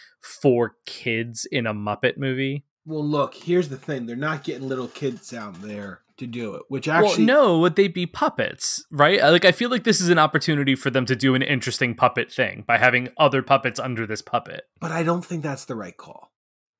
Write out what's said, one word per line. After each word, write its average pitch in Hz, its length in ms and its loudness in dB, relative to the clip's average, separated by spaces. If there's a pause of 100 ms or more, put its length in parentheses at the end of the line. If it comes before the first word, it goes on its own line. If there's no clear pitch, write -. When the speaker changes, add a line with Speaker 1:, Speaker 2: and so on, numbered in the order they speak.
(200)
Speaker 1:
for 120 560 0 (100)
kids 113 580 -6
in 120 220 -4
a 107 80 -2
Muppet 104 420 -2
movie? 135 480 -4 (220)
Speaker 2:
Well, 151 200 -4
look, 147 280 0
here's 175 340 0
the 139 80 -10
thing. 131 300 -8
They're 117 100 -8
not 151 280 -4
getting 135 240 -8
little 127 200 -4
kids 127 400 -8
down 107 320 -12
there 101 400 -12 (160)
to 131 100 -12
do 117 280 -8
it, - 140 -12
which 135 200 -6
actually 202 380 2
Speaker 1:
Well, 269 180 6
no, 175 140 4
would 170 180 2
they 202 120 4
be 175 180 -6
puppets, - 840 -4
right? 156 300 4
Uh, 143 100 6
like, 170 140 6
I 180 80 6
feel 240 180 0
like 247 140 -2
this 208 160 4
is 180 80 0
an 170 100 6
opportunity 147 560 2
for 131 160 -4
them 123 160 2
to 131 100 0
do 131 180 2
an 131 80 2
interesting 123 520 -2
puppet - 380 0
thing 107 340 -4
by 117 120 4
having 123 400 4
other 135 240 4
puppets 135 360 2
under 117 280 -4
this 107 160 -8
puppet. - 400 -6 (180)
Speaker 2:
But 160 100 -6
I 165 120 -2
don't 170 220 0
think 165 180 -8
that's 143 240 -8
the 127 100 -8
right 98 200 -12
call. - 360 -20 (480)